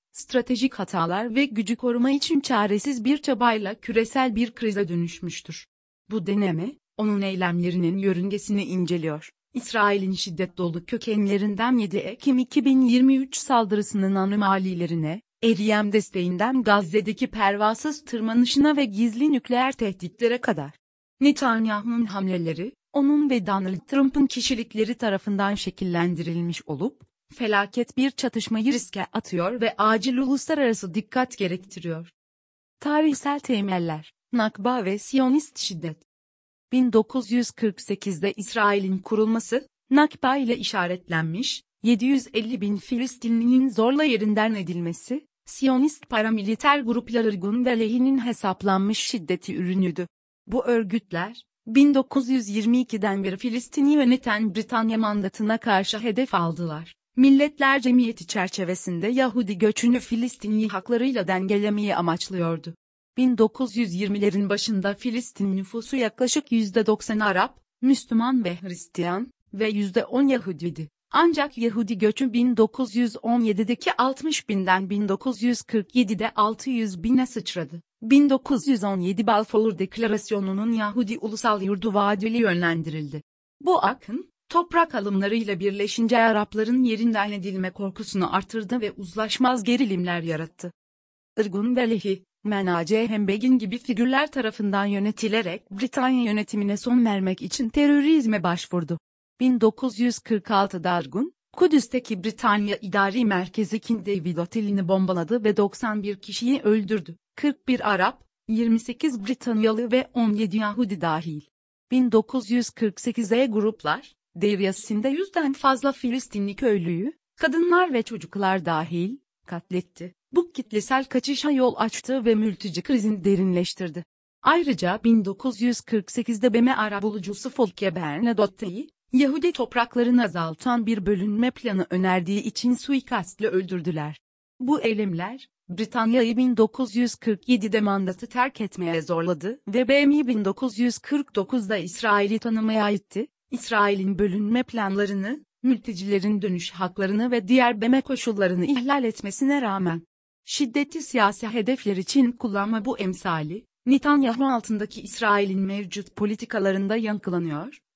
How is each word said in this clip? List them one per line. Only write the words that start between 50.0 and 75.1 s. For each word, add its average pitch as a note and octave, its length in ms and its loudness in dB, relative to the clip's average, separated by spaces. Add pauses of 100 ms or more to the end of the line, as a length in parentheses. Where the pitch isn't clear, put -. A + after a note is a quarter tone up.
Bu A3+ 180 -2
örgütler, A3 800 -2 (240)
bin C#4 260 6
dokuz C4 360 0
yüz B3 200 0
yirmi A3 300 2
ikiden G3+ 440 -2
beri F#3+ 140 -4
Filistin'i B3+ 560 0
yöneten A#3+ 600 2
Britanya A3+ 420 -2
mandatına G#3+ 600 -2
karşı G#3 420 0
hedef A#3 360 -2
aldılar. E3 600 -4 (200)
Milletler C#4 640 6
Cemiyeti A#3+ 460 2
çerçevesinde F3+ 800 -4
Yahudi A#3+ 500 0
göçünü A3+ 420 4
Filistinli A3 680 -2
haklarıyla A3+ 600 -2
dengelemeyi G3+ 680 0
amaçlıyordu. E3+ 800 -2 (420)
Bin B3+ 200 4
dokuz A3 400 0
yüz A3 160 -2
yirmilerin G3+ 560 0
başında G3+ 440 -2
Filistin G3+ 640 -4
nüfusu A3 380 -8
yaklaşık B3+ 560 -2
yüzde A3 340 2
doksan G#3+ 340 0
Arap, G#3 400 0 (220)
Müslüman B3 640 2
ve F3 180 -2
Hristiyan F3+ 720 -6 (220)
ve G#3+ 160 0
yüzde G#3 360 0
on C4+ 220 2
Yahudiydi. E3+ 600 -2 (220)
Ancak D4 460 2
Yahudi A#3 400 -2
göçü G#3+ 360 2
bin A#3+ 240 2
dokuz A3 380 2
yüz A#3 260 0
on A#3+ 200 2
yedideki A3 560 0
altmış C4+ 520 -2
binden F#3+ 400 0
bin G3+ 200 -2
dokuz G3+ 340 -4